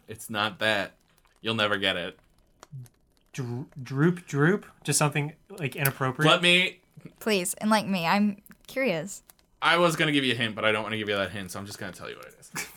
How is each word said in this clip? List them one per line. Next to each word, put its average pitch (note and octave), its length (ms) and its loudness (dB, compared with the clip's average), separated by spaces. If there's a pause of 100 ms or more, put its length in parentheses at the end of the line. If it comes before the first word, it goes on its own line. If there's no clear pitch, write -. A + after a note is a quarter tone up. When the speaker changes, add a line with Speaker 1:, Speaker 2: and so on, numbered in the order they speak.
Speaker 1:
It's - 220 -14
not G#2 300 -2
that. G#2+ 340 0 (480)
You'll A2+ 140 -2
never G#2 220 2
get F#2+ 200 0
it. F2+ 200 -8 (1160)
Speaker 2:
Dro-, B2 320 -6 (160)
droop D3 440 2
droop? E3 400 2 (180)
Just D3+ 140 0
something, D3+ 360 0 (160)
like, F3+ 260 -8
inappropriate? C3+ 560 2
Speaker 1:
Let F3 100 6
me F3+ 380 2 (400)
Speaker 3:
Please, G3 420 -2
enlighten G#3 300 0
me. F3 160 -2
I'm G3+ 340 2 (260)
curious. G3+ 560 -4 (380)
Speaker 1:
I D#3+ 160 4
was E3+ 180 4
gonna D#3+ 160 0
give C#3+ 140 2
you B2 80 2
a - 20 -4
hint, A2+ 200 -2
but G#2+ 100 0
I G#2+ 60 4
don't G#2+ 120 0
wanna G#2+ 140 -6
give G#2 120 -4
you G#2 60 0
that F#2+ 160 -2
hint, F#2+ 200 -10
so G2+ 80 -10
I'm G2+ 60 -10
just G#2 140 -12
gonna F#2+ 120 -10
tell C2+ 180 -12
you A#1+ 60 -12
what B1 120 -18
it - 120 -20
is. - 120 -20 (260)